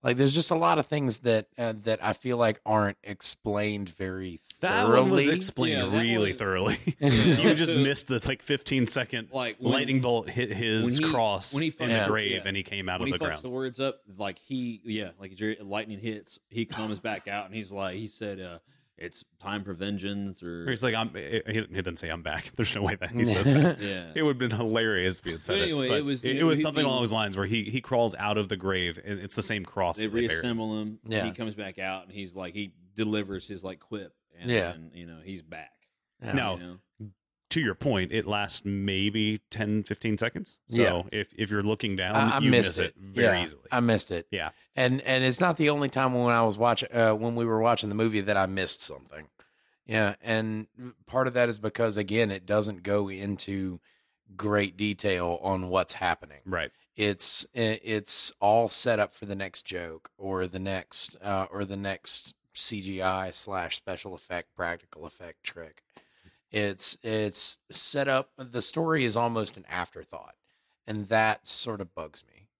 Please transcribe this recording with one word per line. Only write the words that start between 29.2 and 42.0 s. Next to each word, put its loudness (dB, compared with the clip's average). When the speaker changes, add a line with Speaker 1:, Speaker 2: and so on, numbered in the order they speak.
Speaker 2:
the 0
same -2
cross -2
Speaker 3:
They -2
Speaker 2:
that -4
they 0
buried. -2
Speaker 3:
reassemble -4
him. -8
Speaker 1:
Yeah. 0
Speaker 3:
He -4
comes -8
back -12
out -6
and -20
he's -12
like, -10
he -8
delivers -2
his, -12
like, -10
quip. -12
And -6
Speaker 1:
Yeah. 2
Speaker 3:
then, -16
you -16
know, -18
he's -12
back. -16
Speaker 1:
Yeah. -4
Speaker 2:
Now, 0
Speaker 3:
You -12
know? -14
Speaker 2:
to 0
your 0
point, 0
it 0
lasts -2
maybe 0
ten, 0
fifteen -2
seconds. -6
So 0
Speaker 1:
Yeah. 4
Speaker 2:
if, -4
if -2
you're 0
looking 0
down, -2